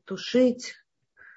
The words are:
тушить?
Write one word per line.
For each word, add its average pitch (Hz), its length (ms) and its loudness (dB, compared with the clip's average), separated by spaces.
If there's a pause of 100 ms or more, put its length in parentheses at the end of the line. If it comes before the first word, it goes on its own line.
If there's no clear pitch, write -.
тушить? 247 720 0 (600)